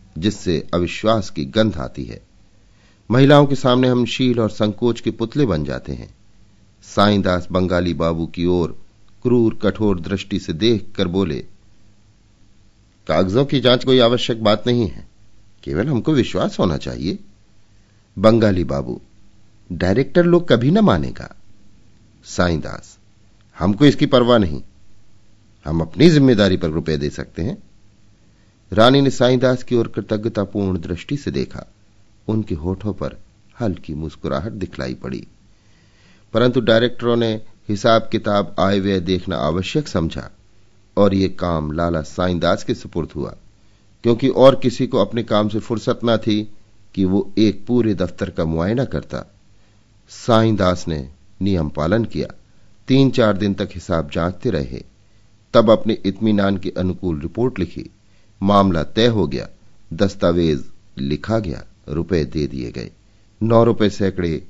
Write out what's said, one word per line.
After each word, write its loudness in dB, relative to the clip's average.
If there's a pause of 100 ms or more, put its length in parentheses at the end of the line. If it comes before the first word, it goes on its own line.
(180)
जिससे -2
अविश्वास 0
की -6
गंध 0
आती -10
है। -16 (760)
महिलाओं 8
के 0
सामने 2
हम 2
शील 0
और 0
संकोच -2
के -2
पुतले -2
बन -2
जाते -8
हैं। -14 (800)
साईं 4
दास -2
बंगाली 0
बाबू -2
की -6
ओर 0 (420)
क्रूर 2
कठोर 0
दृष्टि -6
से -6
देख 0
कर 0
बोले, -2 (1700)
कागजों 2
की 0
जांच 4
कोई 4
आवश्यक 2
बात 2
नहीं 2
है, -12 (560)
केवल -2
हमको 0
विश्वास -2
होना 2
चाहिए। -6 (1000)
बंगाली 4
बाबू, -6 (720)
डायरेक्टर 2
लोग 4
कभी 4
न 4
मानेगा। 0 (880)
साईं 0
दास, -12 (600)
हमको 2
इसकी 6
परवाह 4
नहीं, 0 (1040)
हम -2
अपनी 4
जिम्मेदारी 4
पर -2
रुपए -2
दे -4
सकते -10
हैं। -6 (1120)
रानी 6
ने 2
साईं 2
दास 0
की -2
ओर 2
कृतज्ञतापूर्ण -4
दृष्टि -6
से -8
देखा। -8 (600)
उनके -2
होठों -6
पर -8 (420)
हल्की -6
मुस्कुराहट -6
दिखलाई -8
पड़ी, -12 (1080)
परंतु 2
डायरेक्टरों 2
ने -2 (280)
हिसाब 2
किताब -2
आय 2
व्यय 0
देखना -4
आवश्यक -4
समझा -4 (680)
और 4
ये 2
काम -4
लाला -2
साईं -4
दास 0
के -4
सुपुर्द -8
हुआ, -8 (680)
क्योंकि 2
और 8
किसी -2
को -2
अपने 0
काम 0
से -4
फुर्सत -4
न 2
थी -2 (400)
कि 0
वो 0
एक 2
पूरे 0
दफ्तर -4
का -4
मुआयना -2
करता। -10 (800)
साईं 2
दास 0
ने -6 (320)
नियम 0
पालन -2
किया। -6 (600)
तीन 4
चार 2
दिन 0
तक -6
हिसाब -4
जांचते -4
रहे, -6 (720)
तब 6
अपने 2
इत्मीनान 0
के -8
अनुकूल -4
रिपोर्ट -4
लिखी। -6 (540)
मामला 4
तय 2
हो 2
गया, -8 (440)
दस्तावेज 0 (260)
लिखा -4
गया, -8 (260)
रुपए -2
दे -4
दिए -10
गए। -12 (520)
नौ 6
रुपए 2
सैकड़े -2